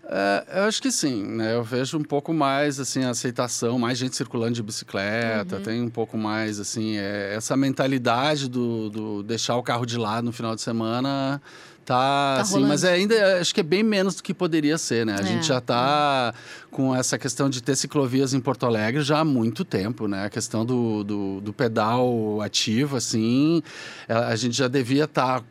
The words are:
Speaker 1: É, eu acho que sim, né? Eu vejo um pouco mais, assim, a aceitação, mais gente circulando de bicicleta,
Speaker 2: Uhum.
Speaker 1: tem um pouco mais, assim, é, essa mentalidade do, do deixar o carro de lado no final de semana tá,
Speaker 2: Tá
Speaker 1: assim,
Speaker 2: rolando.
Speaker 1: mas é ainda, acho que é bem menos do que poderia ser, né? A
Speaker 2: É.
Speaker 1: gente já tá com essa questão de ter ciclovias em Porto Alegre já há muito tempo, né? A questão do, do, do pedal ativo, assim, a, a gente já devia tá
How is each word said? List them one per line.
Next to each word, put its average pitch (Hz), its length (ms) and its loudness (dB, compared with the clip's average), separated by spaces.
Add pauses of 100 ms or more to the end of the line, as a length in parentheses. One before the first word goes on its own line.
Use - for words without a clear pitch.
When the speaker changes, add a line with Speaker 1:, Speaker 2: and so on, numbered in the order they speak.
Speaker 1:
É, 196 380 0 (120)
eu 196 80 2
acho 214 180 0
que 262 100 0
sim, 127 320 0
né? 110 320 -2
Eu 120 80 0
vejo 127 340 -2
um 151 60 0
pouco 143 300 -2
mais, 139 460 2
assim, 131 260 -2
a 123 60 0
aceitação, 120 680 -2
mais 120 180 0
gente 123 200 -4
circulando 120 360 -2
de 120 100 -4
bicicleta, 104 920 -2
Speaker 2:
Uhum. 98 40 -8
Speaker 1:
tem 110 200 -4
um 120 80 -2
pouco 117 280 -4
mais, 107 420 -2
assim, 110 380 -4
é, 101 380 -4
essa 113 200 -2
mentalidade 135 920 2
do, 117 400 -2
do 107 340 -6
deixar 113 320 -2
o 123 80 0
carro 123 220 0
de 120 120 -4
lado 113 280 -2
no 117 80 -4
final 113 220 -4
de - 60 -10
semana 135 800 -2 (440)
tá, 135 500 2
Speaker 2:
Tá 131 60 2
Speaker 1:
assim, 190 140 0
Speaker 2:
rolando. 139 140 4
Speaker 1:
mas - 160 2
é 180 80 6
ainda, 196 480 4
acho - 120 0
que - 60 2
é 185 40 2
bem 185 200 2
menos 196 320 2
do - 80 -14
que 190 100 -4
poderia 160 440 2
ser, 117 280 0
né? 104 120 0
A 98 40 0
Speaker 2:
É. 101 40 0
Speaker 1:
gente 113 220 0
já 127 120 4
tá 131 760 2 (380)
com 131 240 2
essa 127 220 0
questão 139 320 0
de 127 120 -4
ter 135 140 0
ciclovias 135 580 2
em 139 60 2
Porto 131 260 -2
Alegre 117 380 2
já 147 160 2
há 160 60 2
muito 123 400 0
tempo, 110 420 -2
né? 98 180 -2
A 104 40 -4
questão 110 360 -2
do, 117 380 0
do, 101 380 -4
do 104 120 -8
pedal 113 880 2
ativo, 120 560 0
assim, 127 640 2 (460)
a, 117 200 2
a 117 80 0
gente 117 200 -2
já 131 140 2
devia 135 380 2
tá 131 440 0